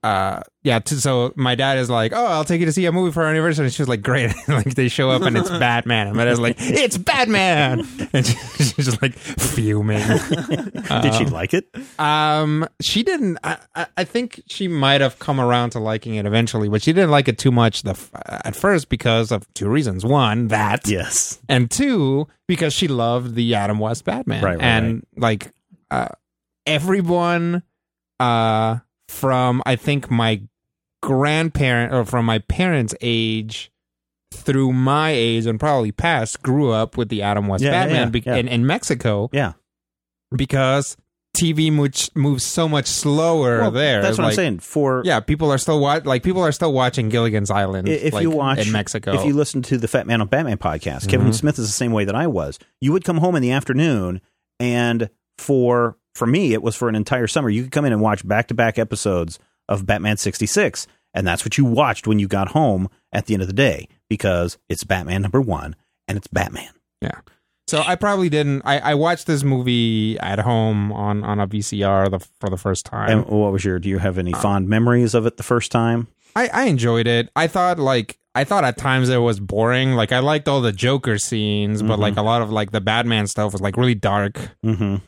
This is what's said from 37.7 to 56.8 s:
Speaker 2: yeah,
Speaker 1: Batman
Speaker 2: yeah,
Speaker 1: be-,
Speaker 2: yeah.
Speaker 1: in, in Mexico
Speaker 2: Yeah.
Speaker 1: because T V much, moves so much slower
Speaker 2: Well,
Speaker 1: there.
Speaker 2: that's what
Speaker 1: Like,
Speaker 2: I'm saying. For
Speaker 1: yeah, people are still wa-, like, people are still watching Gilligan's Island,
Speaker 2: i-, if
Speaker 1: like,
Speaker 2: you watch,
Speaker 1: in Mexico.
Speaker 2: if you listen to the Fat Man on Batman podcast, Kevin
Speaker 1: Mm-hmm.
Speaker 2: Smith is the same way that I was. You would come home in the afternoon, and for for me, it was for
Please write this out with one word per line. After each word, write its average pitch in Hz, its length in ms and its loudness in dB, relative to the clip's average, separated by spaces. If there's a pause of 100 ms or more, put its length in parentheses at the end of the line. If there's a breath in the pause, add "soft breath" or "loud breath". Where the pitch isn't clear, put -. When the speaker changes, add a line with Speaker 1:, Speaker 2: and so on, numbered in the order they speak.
Speaker 2:
yeah, 175 140 2
Speaker 1:
Batman 139 120 0 (120)
Speaker 2:
yeah, - 20 -2
Speaker 1:
be-, 117 160 -2
Speaker 2:
yeah. 123 80 0
Speaker 1:
in, 123 140 0
in 120 180 2
Mexico 123 680 -2
Speaker 2:
Yeah. 127 200 -2 (840)
Speaker 1:
because 135 640 0 (380)
T 165 180 2
V 156 180 2
much, 143 460 0
moves 139 280 2
so 165 240 0
much 147 180 0
slower 147 720 2
Speaker 2:
Well, 110 100 2
Speaker 1:
there. 127 320 2
Speaker 2:
that's - 160 2
what - 60 2
Speaker 1:
Like, - 80 2
Speaker 2:
I'm - 40 0
saying. 143 240 0
For 131 440 0
Speaker 1:
yeah, 110 160 2
people 151 320 0
are 135 60 2
still 151 220 0
wa-, 143 240 2
like, 131 180 0
people 185 200 0
are 160 100 2
still 165 200 0
watching 127 360 0
Gilligan's 107 420 0
Island, 95 380 0
Speaker 2:
i-, 160 40 0
if 151 220 -2
Speaker 1:
like, 104 80 0
Speaker 2:
you 165 80 2
watch, 139 360 0
Speaker 1:
in 110 60 0
Mexico. 104 420 -2
Speaker 2:
if 95 100 0
you 147 100 2
listen 143 280 0
to 131 160 -2
the 113 100 -2
Fat - 180 0
Man 117 140 2
on 101 80 0
Batman 135 300 0
podcast, 78 500 -4
Kevin 98 180 4
Speaker 1:
Mm-hmm. 110 60 4
Speaker 2:
Smith 143 260 0
is 113 80 -2
the 104 60 -4
same 120 200 -2
way 107 120 2
that 98 120 -4
I 156 100 0
was. 85 320 -4 (220 soft breath)
You 135 120 2
would 180 120 0
come 170 140 0
home 175 180 2
in 135 60 2
the 123 100 2
afternoon, 131 680 0 (380)
and 120 520 0 (280)
for 120 580 2 (200)
for 117 100 0
me, 147 260 2
it 107 100 0
was 113 120 -2
for 120 140 -2